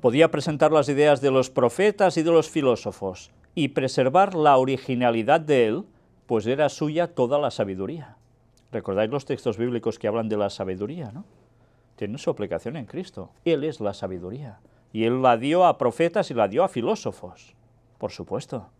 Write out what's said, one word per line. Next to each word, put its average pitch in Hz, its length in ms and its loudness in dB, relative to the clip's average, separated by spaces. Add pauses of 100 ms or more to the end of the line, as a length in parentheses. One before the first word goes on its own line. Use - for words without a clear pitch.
Podía 143 280 4
presentar 151 400 0
las 147 180 2
ideas 143 320 4
de 135 100 2
los 131 200 2
profetas 190 640 2
y 165 60 0
de 165 80 2
los 160 200 4
filósofos 107 840 -2 (220)
y 143 140 -2
preservar 139 680 2
la 147 220 6
originalidad 131 840 0
de 143 260 4
él, 127 180 -2 (420)
pues 110 200 -2
era 139 220 0
suya 160 460 -4
toda 131 240 0
la 139 120 -2
sabiduría. 101 680 -6 (540)
¿Recordáis 107 400 -2
los 135 140 -6
textos 113 320 -4
bíblicos 117 420 -4
que - 80 -6
hablan 110 220 -2
de 107 80 -2
la 101 140 0
sabiduría, 104 600 -8
no? 160 120 -16 (720)
Tiene 107 220 -8
su - 100 -6
aplicación 107 480 -6
en 135 80 -10
Cristo. 143 460 -14 (140)
Él 151 200 0
es - 160 -8
la 101 140 -4
sabiduría. 98 680 -12 (320)
Y 110 120 -2
él 123 180 0
la 123 160 6
dio 156 260 2
a 156 140 4
profetas 165 520 0
y 143 40 -8
la 110 120 2
dio 110 160 0
a 190 60 0
filósofos, 120 840 -6 (440)
por 104 140 -8
supuesto. 101 560 -10 (120)